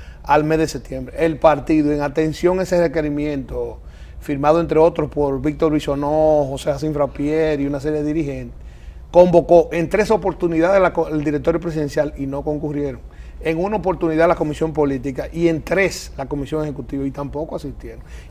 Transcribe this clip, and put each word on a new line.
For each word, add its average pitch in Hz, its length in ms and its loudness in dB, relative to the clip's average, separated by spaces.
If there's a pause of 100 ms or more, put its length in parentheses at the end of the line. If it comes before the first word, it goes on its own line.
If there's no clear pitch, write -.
(220)
al 151 200 4
mes 156 160 2
de 156 80 2
septiembre. 131 480 -8 (100)
El 160 140 0
partido, 151 540 4
en 147 80 0
atención 156 580 0
a 185 60 0
ese 175 160 2
requerimiento, 147 1000 -2 (400)
firmado 147 420 2
entre 156 160 0
otros 160 320 4
por 139 320 -2
Víctor 151 320 0
Bisonó, 151 760 2
José 139 240 -4
Jacinto 143 260 -2
Frappier 147 600 0
y 139 60 0
una 143 120 -2
serie 151 240 -2
de 151 100 -2
dirigentes, 139 460 -6 (540)
convocó 175 580 6
en 165 180 0
tres 208 220 2
oportunidades 180 720 2
la 175 100 4
co-, 165 140 0
el 151 160 -2
directorio 151 380 0
presidencial 151 560 -2
y 139 100 -6
no 139 160 -6
concurrieron. 147 580 -4 (400)
En 160 220 -2
una 208 140 0
oportunidad 165 500 2
la 175 80 6
comisión 160 380 -2
política 139 600 -2
y 170 140 0
en 165 160 2
tres - 540 -2
la 139 100 -6
comisión 147 380 -4
ejecutiva 139 420 -6
y 135 60 -4
tampoco 143 420 -8
asistieron. 123 460 -12 (300)